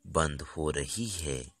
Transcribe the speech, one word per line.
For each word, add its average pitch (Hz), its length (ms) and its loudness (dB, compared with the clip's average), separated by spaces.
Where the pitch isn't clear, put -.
बंद 78 360 4
हो 76 280 -2
रही 71 380 -2
है। 71 520 -4